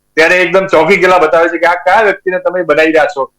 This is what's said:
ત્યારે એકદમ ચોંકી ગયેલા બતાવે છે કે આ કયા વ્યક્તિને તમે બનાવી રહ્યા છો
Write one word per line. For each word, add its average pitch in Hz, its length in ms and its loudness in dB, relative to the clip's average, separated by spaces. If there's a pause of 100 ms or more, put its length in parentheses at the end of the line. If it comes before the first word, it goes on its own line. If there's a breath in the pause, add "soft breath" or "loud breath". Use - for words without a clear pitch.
(140)
ત્યારે 175 280 0
એકદમ 185 240 -2
ચોંકી 165 300 2
ગયેલા 185 220 2
બતાવે 170 300 0
છે 170 100 -4
કે 170 80 2
આ - 80 0
કયા 196 280 0
વ્યક્તિને 185 360 -4
તમે 180 240 -4
બનાવી 160 300 0
રહ્યા 156 120 2
છો 131 340 -6